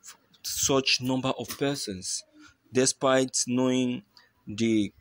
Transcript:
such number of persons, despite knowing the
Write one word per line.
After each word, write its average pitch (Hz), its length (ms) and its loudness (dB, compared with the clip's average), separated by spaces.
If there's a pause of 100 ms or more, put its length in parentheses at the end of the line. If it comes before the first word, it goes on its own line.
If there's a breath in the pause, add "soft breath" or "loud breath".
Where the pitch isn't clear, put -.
(420)
such - 580 0
number 131 380 -2
of 120 180 -8
persons, - 680 -4 (480 loud breath)
despite 131 760 2
knowing 127 560 0 (420 soft breath)
the 107 560 0